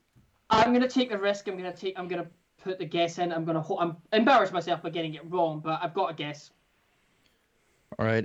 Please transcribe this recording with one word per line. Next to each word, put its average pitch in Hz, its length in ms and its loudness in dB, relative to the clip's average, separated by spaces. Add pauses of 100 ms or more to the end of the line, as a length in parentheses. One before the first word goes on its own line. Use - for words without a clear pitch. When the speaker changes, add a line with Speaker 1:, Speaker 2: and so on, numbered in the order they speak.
(480)
Speaker 1:
I'm 240 240 6
gonna 247 160 6
take 247 220 2
the 202 80 -2
risk. 202 300 0
I'm 185 80 -4
gonna 180 180 -8
take, 190 240 -8
I'm 180 80 -6
gonna 175 220 -6 (340)
put 185 160 -6
the 175 80 -6
guess 170 320 0
in. 175 140 0
I'm 165 120 -4
gonna 160 180 0
ho-, 190 160 -4
I'm 170 180 -2 (160)
embarrassed 240 400 6
myself 170 280 -2
by 165 100 -6
getting 160 240 -4
it 156 140 -14
wrong, 165 300 0
but 160 240 -4
I've 165 100 -4
got 190 200 0
a - 20 -10
guess. 147 380 -10 (1500)
Speaker 2:
All 110 80 2
right, 113 180 2